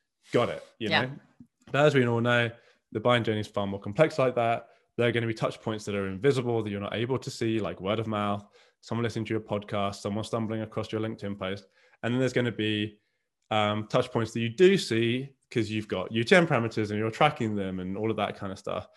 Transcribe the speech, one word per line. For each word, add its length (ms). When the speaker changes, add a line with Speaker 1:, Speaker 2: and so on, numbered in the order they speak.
Speaker 1:
got 160
it," 160
you 80
Speaker 2:
Yeah. 140
Speaker 1:
know? 80
But 160
as 80
we 100
all 160
know, 300
the 80
buying 240
journey 180
is 60
far 220
more 120
complex 380
like 160
that. 360
There 100
are 60
gonna 160
be 60
touch 260
points 240
that 100
are 140
invisible 560
that 60
you're 100
not 160
able 220
to 120
see, 300
like 200
word 200
of 80
mouth, 360
someone 240
listening 220
to 80
your 60
podcast, 560
someone 280
stumbling 380
across 280
your 100
LinkedIn 380
post. 300
And 100
then 60
there's 140
gonna 180
be, 480
um, 340
touch 240
points 220
that 80
you 80
do 280
see 540
'cause 200
you've 160
got 240
U 140
T 100
M 140
parameters 420
and 80
you're 140
tracking 420
them 240
and 180
all 140
of 60
that 200
kind 140
of 80
stuff. 380